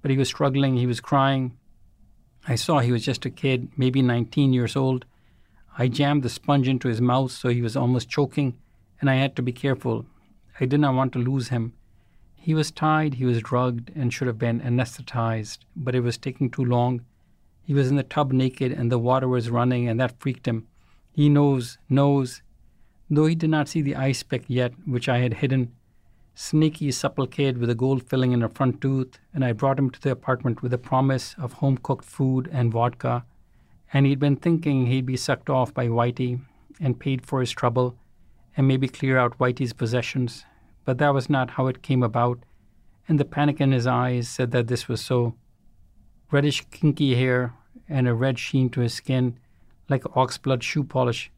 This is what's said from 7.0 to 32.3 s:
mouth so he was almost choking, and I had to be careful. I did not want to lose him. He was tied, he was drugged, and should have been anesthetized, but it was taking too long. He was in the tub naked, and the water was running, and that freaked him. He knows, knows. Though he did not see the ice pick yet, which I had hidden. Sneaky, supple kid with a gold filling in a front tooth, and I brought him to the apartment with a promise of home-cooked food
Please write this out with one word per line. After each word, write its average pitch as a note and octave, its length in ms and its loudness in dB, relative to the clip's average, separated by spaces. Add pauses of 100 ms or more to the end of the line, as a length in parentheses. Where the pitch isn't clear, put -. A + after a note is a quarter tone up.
mouth B2 320 2
so - 160 -4
he A#2+ 140 0
was A#2 140 -4
almost B2+ 340 0
choking, C#3 480 -2 (420)
and C#3+ 80 2
I C3 60 4
had C3 220 0
to C3+ 60 -4
be B2 100 -2
careful. A#2+ 520 -2 (560)
I C3+ 60 0
did C#3+ 140 2
not C#3 140 2
want B2+ 200 0
to B2+ 40 -4
lose B2+ 300 -2
him. A#2 240 -4 (600)
He - 180 -4
was D#3 180 0
tied, D#3 440 0
he B2 100 -4
was A#2+ 160 2
drugged, B2 540 -2
and B2 180 -2
should B2+ 140 -4
have A2+ 120 -4
been A#2 220 -2
anesthetized, A#2+ 1040 -4 (100)
but B2+ 200 -6
it B2+ 60 2
was A#2+ 180 -2
taking B2+ 320 -4
too C3+ 140 -4
long. A#2+ 360 0 (600)
He D#3 100 -4
was C#3 160 2
in C#3+ 80 2
the C#3 60 0
tub C3+ 300 -2
naked, C3 380 0
and A#2+ 220 0
the B2 60 2
water B2+ 300 2
was A#2+ 200 0
running, A#2+ 400 0
and A2+ 100 0
that B2 220 -2
freaked - 260 -4
him. A2+ 200 -4 (440)
He D3 200 4
knows, C#3 480 2 (100)
knows. C#3 540 2 (680)
Though D#3 180 4
he E3 80 2
did D#3+ 140 -2
not D3+ 200 0
see E3 120 -2
the C#3 160 -2
ice C3+ 260 -2
pick - 260 -6
yet, B2 260 -2 (100)
which A#2+ 240 -4
I B2 100 2
had B2 160 0
hidden. C3 380 0 (640)
Sneaky, D#3 560 0
supple C3+ 360 -2
kid C3+ 300 -2
with A#2+ 140 0
a A#2+ 40 2
gold C3 280 0
filling B2+ 300 0
in A#2+ 100 2
a A2 60 0
front B2+ 340 -2
tooth, C3 360 -2 (140)
and C#3+ 100 -2
I B2 100 0
brought C3+ 260 0
him C3+ 100 2
to - 140 -8
the C#3+ 80 0
apartment A#2+ 500 -2
with B2 140 -2
a B2 40 -2
promise C3+ 600 0
of C3 160 -8
home-cooked C3+ 500 -2
food C3 480 -2